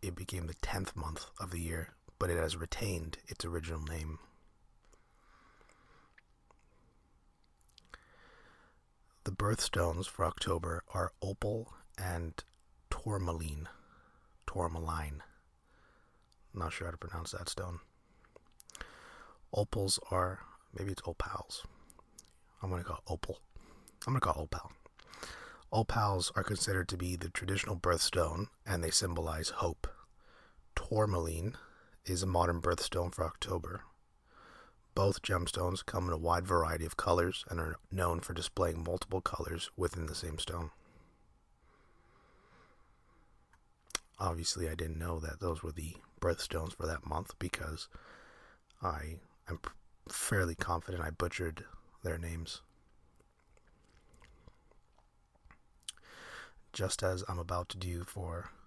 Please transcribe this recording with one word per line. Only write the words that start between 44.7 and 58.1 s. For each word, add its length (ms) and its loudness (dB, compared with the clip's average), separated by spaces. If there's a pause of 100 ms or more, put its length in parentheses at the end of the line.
didn't 240 -2
know 220 -2
that 220 -4
those 200 0
were 100 -4
the 260 -6 (220)
birthstones 540 0
for 140 -2
that 180 -2
month 320 -4
because 500 -4 (920)
I 380 -2 (300)
am 80 -2
p-, 120 -6 (380)
fairly 480 2
confident 480 0
I 60 -2
butchered 560 -2 (360)
their 160 0
names. 440 -6 (4000)
Just 320 0
as 240 2
I'm 120 0
about 300 0
to 80 -8
do 280 -2
for 460 -6 (160)